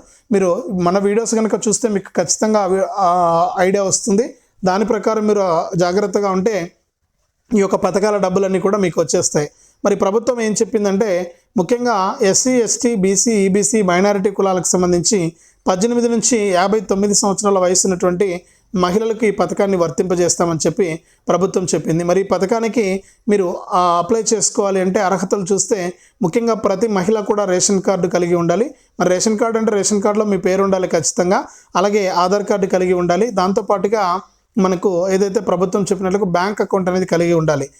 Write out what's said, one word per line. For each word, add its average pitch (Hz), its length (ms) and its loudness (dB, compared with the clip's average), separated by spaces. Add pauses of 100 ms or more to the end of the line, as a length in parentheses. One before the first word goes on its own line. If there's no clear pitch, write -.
(320)
మీరు 190 300 0 (100)
మన 180 260 0
వీడియోస్ 208 360 -2
కనుక 220 340 -2
చూస్తే 208 200 -2
మీకు 202 280 -4
ఖచ్చితంగా 208 440 0
అవి, 190 200 0 (120)
ఆ 196 160 0 (500)
ఐడియా 196 240 2
వస్తుంది. 202 520 0 (300)
దాని 190 200 2
ప్రకారం 220 420 0
మీరు, 208 140 2
ఆ, 175 360 0
జాగ్రత్తగా 196 540 0
ఉంటే 185 420 -2 (840)
ఈ - 20 4
యొక్క 196 160 2
పథకాల 196 420 0
డబ్బులన్నీ 190 440 0
కూడా 196 180 0
మీకు 180 220 0
వచ్చేస్తాయి. 156 500 0 (340)
మరి 202 120 2
ప్రభుత్వం 220 440 0
ఏం 220 120 0
చెప్పిందంటే, 196 840 0 (220)
ముఖ్యంగా 220 680 0
ఎస్సీ, 196 280 2
ఎస్టీ, 240 440 0
బీసీ, 196 360 0
ఈబీసీ, 202 520 2
మైనారిటీ 196 480 2
కులాలకు 190 360 -2
సంబంధించి 180 640 0 (360)
పద్దెనిమిది 233 400 0
నుంచి 233 300 0
యాభై 196 420 2
తొమ్మిది 202 340 0
సంవత్సరాల 196 440 0
వయసు 180 280 2
ఉన్నటువంటి 180 560 -2 (320)
మహిళలకు 214 520 0
ఈ 202 40 2
పథకాన్ని 190 460 0
వర్తింపజేస్తామని 170 920 0
చెప్పి 165 340 -2 (280)
ప్రభుత్వం 185 360 0
చెప్పింది. 170 400 -2
మరి 180 160 2
ఈ 190 40 0
పథకానికి 196 760 -2 (260)
మీరు, 196 280 0 (140)
ఆ, 180 280 2
అప్లై 220 260 0 (100)
చేసుకోవాలి 196 460 0
అంటే 190 200 0
అర్హతలు 190 520 0
చూస్తే 185 420 -2 (280)
ముఖ్యంగా 226 320 0
ప్రతి 202 340 -2
మహిళ 208 320 0
కూడా 208 240 0
రేషన్ 185 380 0
కార్డు 185 260 0
కలిగి 175 260 0
ఉండాలి. 175 400 0 (260)
మరి 180 80 2
రేషన్ 180 300 2
కార్డు 226 200 0
అంటే 220 140 0
రేషన్ 202 300 0
కార్డులో 208 220 2
మీ 202 120 0
పేరు 190 260 0
ఉండాలి 190 260 0
ఖచ్చితంగా. 180 560 0 (320)
అలాగే 202 320 2
ఆధార్ 185 360 2
కార్డు 196 220 0
కలిగి 185 260 0
ఉండాలి. 180 380 2
దాంతోపాటుగా 196 880 0 (380)
మనకు 190 500 0
ఏదైతే 190 320 0
ప్రభుత్వం 185 420 0
చెప్పినట్లుగా 190 420 -2
బ్యాంక్ 180 360 -2
అకౌంట్ 190 280 -2
అనేది 185 180 0
కలిగి 170 260 0
ఉండాలి. 156 360 0 (120)